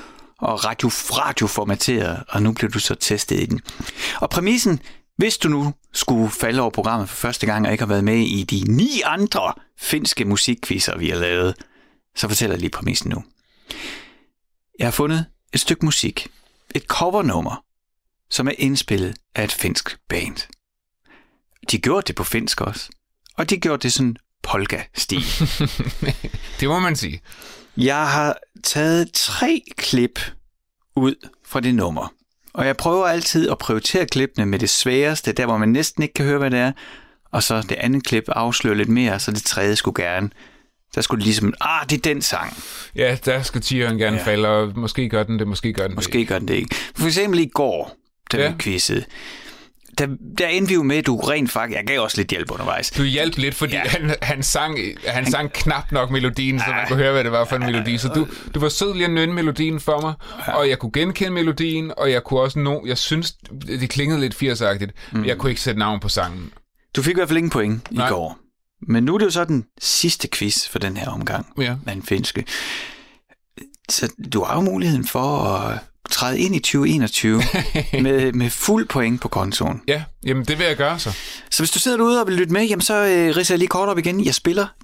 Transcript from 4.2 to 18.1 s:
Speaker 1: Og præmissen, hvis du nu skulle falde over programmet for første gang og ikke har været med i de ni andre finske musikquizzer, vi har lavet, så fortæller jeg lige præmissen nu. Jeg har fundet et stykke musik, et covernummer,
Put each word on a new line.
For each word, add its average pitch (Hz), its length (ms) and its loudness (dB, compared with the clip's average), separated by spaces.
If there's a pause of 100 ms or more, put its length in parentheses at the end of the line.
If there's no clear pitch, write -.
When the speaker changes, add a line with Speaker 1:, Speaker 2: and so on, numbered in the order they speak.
Speaker 1:
Og - 100 -2
præmissen, 190 500 2 (380)
hvis 220 200 2
du 165 100 0
nu 147 240 2 (200)
skulle 113 380 2
falde 120 320 0
over 113 80 2
programmet 113 380 -2
for - 80 -10
første 120 300 -2
gang 107 200 2
og 107 60 2
ikke 110 100 0
har 104 60 -2
været 101 160 2
med 110 140 4
i 101 260 2
de 98 180 -2 (100)
ni 220 320 4
andre 180 480 0 (260)
finske - 460 0
musikquizzer, 101 720 0
vi 82 100 0
har 82 80 0
lavet, 87 380 2 (600)
så 110 120 -2
fortæller 202 260 0
jeg - 60 -4
lige 87 100 -2
præmissen - 400 -4
nu. - 140 -6 (1500)
Jeg - 80 0
har 117 60 0
fundet 160 320 2 (280)
et - 80 0
stykke - 240 0
musik, - 440 0 (460)
et 147 80 -2
covernummer, 165 800 0 (680)